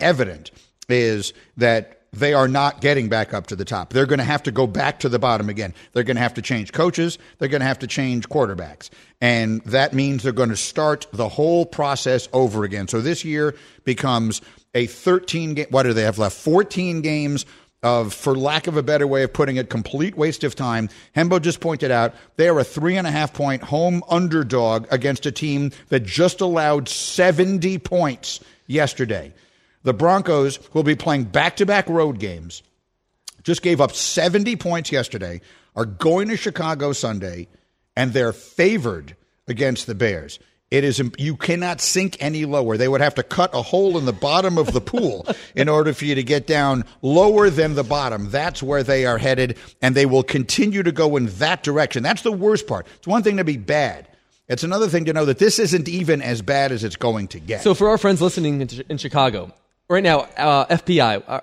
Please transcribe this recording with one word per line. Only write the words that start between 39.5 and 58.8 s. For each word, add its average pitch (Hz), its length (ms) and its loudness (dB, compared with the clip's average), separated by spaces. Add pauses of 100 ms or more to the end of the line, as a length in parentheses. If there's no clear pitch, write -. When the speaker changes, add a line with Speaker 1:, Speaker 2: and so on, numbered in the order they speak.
Speaker 1:
the 110 80 -6
Bears. 92 420 -2 (320)
It 139 140 4
is 139 160 0
imp-, 123 180 -4
you 143 180 -4
cannot 175 440 -4
sink 185 400 0
any 151 240 -4
lower. 131 320 0
They 127 100 2
would 135 140 2
have 143 160 2
to 135 80 0
cut 180 300 0
a 123 60 0
hole 180 380 2
in 143 60 -2
the 123 80 0
bottom 165 440 2
of 151 160 2
the 123 80 2
pool 156 460 -4 (140)
<laughs> - 160 -20
in 139 120 2
order 151 240 4
for 143 120 -8
you 147 100 0
to 131 80 0
get 135 240 0
down 139 380 2 (180)
lower 202 480 6
than 156 240 2
the 139 80 0
bottom. 113 480 -2
That's 147 320 -4
where 135 220 0
they 131 200 2
are 120 140 2
headed, 127 400 0 (240)
and 127 140 4
they 139 100 6
will 131 160 4
continue 196 640 0
to 170 80 2
go 151 240 2
in 123 100 0 (120)
that 156 260 0
direction. 143 400 0
That's 185 180 -2
the 226 80 0
worst 208 380 0
part. 95 180 -6 (120)
It's - 100 -14
one 214 160 2
thing 202 140 2
to 185 60 0
be 151 120 -2
bad. 120 500 -2 (420)
It's 120 140 -4
another 196 240 0
thing 165 200 0
to 160 60 0
know 156 120 0
that 135 160 2
this 208 180 4
isn't 170 300 0
even 165 340 0
as 120 180 -4
bad 139 300 0
as 113 140 -4
it's 101 120 -6
going 110 320 -2
to 85 120 -16
get. 98 220 -6
Speaker 2:
So 190 120 4
for 196 140 2
our 214 100 4
friends 196 240 2
listening 151 380 0
in, 127 80 -4 (200)